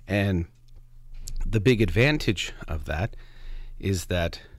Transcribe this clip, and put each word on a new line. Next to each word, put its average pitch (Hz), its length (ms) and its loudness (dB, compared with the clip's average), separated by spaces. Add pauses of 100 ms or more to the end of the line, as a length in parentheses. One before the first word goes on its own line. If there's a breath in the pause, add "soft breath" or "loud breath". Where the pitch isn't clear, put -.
And 95 400 2 (1000)
the 113 140 2
big 113 220 6
advantage 113 680 2 (160)
of 80 180 -4
that 76 300 -2 (640 soft breath)
is 95 260 -2
that 87 360 -2 (180)